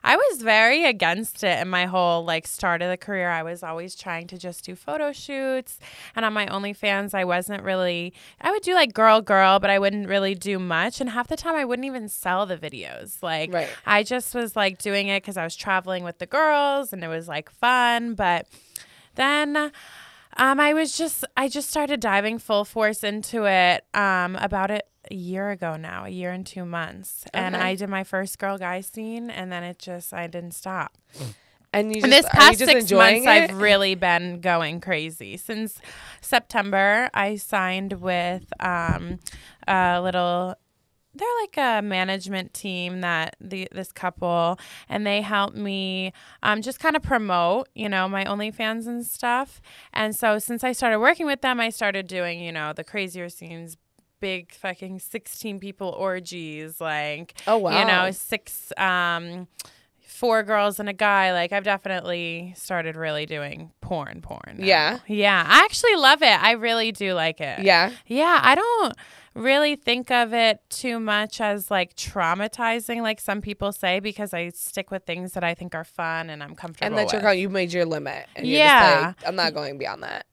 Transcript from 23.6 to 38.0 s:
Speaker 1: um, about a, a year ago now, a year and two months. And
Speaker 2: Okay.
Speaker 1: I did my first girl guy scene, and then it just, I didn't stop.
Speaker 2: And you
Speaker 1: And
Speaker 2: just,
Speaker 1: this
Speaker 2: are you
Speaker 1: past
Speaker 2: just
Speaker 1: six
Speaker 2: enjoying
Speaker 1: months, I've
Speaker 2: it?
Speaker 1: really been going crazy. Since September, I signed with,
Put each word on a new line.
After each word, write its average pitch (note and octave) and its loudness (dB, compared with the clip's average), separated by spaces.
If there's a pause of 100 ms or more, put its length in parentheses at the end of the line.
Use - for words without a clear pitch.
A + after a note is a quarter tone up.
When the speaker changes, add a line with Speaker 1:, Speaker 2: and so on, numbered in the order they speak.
Speaker 1:
um, F#3 2
about G3 -2
a, G#3 -4 (280)
a - -12
year F#3 -6
ago E3+ -6
now, F#2+ -10
a G2 -12
year F3+ -8
and F#3 -10
two F3+ -12
months. E3+ -10
And F#3 -2
Speaker 2:
Okay. F#3 0
Speaker 1:
I F#3 0
did G3 -6
my G3 -4
first F#3+ -6
girl G3 -4
guy F#3 -6
scene, A3+ -10
and F#3 -10
then F3 -8
it F3 -12
just, F3 -12
I E3+ -8
didn't F3 -10
stop. F#3 -8 (800)
Speaker 2:
And G#3+ 0
you G#3+ 0
Speaker 1:
And C4 6
Speaker 2:
just, D4 8
Speaker 1:
this - -
Speaker 2:
are - 2
you C#4+ 12
Speaker 1:
past G#3+ 8
Speaker 2:
just C4 4
Speaker 1:
six B3 6
Speaker 2:
enjoying G3 6
Speaker 1:
months, A3 8
I've G3 -4
Speaker 2:
it? G3 0
Speaker 1:
really G3 4
been F3 0
going E3+ 0
crazy. D#3 -6
Since A3 -8 (560)
September, G3+ 2
I G#3 0
signed F#3+ -2
with, F3+ -2 (160)